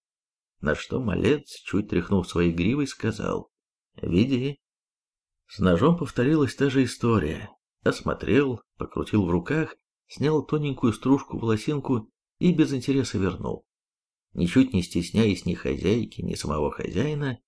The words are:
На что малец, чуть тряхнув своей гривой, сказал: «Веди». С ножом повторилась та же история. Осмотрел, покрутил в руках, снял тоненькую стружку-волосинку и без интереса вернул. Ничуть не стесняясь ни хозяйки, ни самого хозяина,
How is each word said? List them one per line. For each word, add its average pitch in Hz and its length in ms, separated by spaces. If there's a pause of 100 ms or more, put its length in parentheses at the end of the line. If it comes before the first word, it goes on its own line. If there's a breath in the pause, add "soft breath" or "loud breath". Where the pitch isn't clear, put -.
(600)
На 76 160
что - 260
малец, 90 480 (140)
чуть 104 260
тряхнув 90 400
своей 87 240
гривой, 113 320
сказал: - 680 (440)
«Веди». 107 680 (840)
С - 100
ножом 101 400
повторилась 143 580
та 139 140
же 131 140
история. 104 680 (340)
Осмотрел, 120 800 (160)
покрутил - 480
в 85 60
руках, 87 440 (320)
снял 151 380
тоненькую 143 480
стружку-волосинку 131 1160 (260)
и 175 160
без 143 200
интереса 131 440
вернул. 90 480 (680)
Ничуть 175 400
не 92 100
стесняясь - 600
ни - 100
хозяйки, 101 680
ни 85 140
самого 76 360
хозяина, 143 760